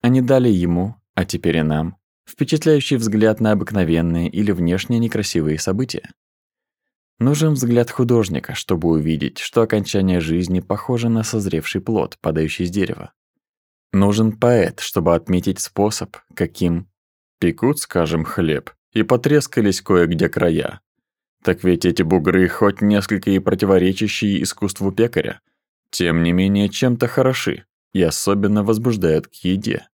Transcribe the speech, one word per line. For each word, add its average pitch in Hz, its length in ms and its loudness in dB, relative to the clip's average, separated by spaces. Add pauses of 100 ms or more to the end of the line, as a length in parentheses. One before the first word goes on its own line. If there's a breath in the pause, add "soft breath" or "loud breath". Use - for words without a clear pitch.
Они 127 200 2
дали 127 280 4
ему, 90 460 0 (200)
а 92 80 0
теперь 82 340 -2
и 78 60 2
нам, 78 340 -2 (300)
впечатляющий 151 680 0
взгляд 110 420 2
на 110 140 2
обыкновенные 85 760 0
или 101 220 0
внешне 90 480 0
некрасивые 85 600 -2
события. - 520 -6 (1080)
Нужен 147 340 2
взгляд 120 360 2
художника, 117 640 0
чтобы 85 360 -2
увидеть, 78 500 0
что - 220 0
окончание 98 580 0
жизни 87 400 -2
похоже 117 500 -4
на 113 140 0
созревший 95 580 -4
плод, 107 400 -4
падающий 80 440 -2
с 87 40 -4
дерева. 92 440 -4 (800)
Нужен 104 400 2
поэт, 113 460 2
чтобы 85 360 0
отметить 90 440 -2
способ, - 580 -4 (180)
каким 85 540 -2 (500)
пекут, 113 400 0
скажем, 80 460 -2
хлеб, 78 460 -4 (200)
и 110 100 0
потрескались 123 800 0
кое-где 87 480 2
края. - 520 -2 (640)
Так - 200 0
ведь 90 220 2
эти 87 180 0
бугры, 90 460 2
хоть - 320 0
несколько 104 500 0
и 95 80 2
противоречащие 95 1040 0
искусству 98 480 -4
пекаря, - 500 -2 (480)
тем 82 320 0
не 85 120 2
менее 98 360 2
чем-то 123 380 0
хороши - 580 -2 (280)
и 92 80 0
особенно 101 600 0
возбуждают 107 640 0
к - 80 -20
еде. - 600 -4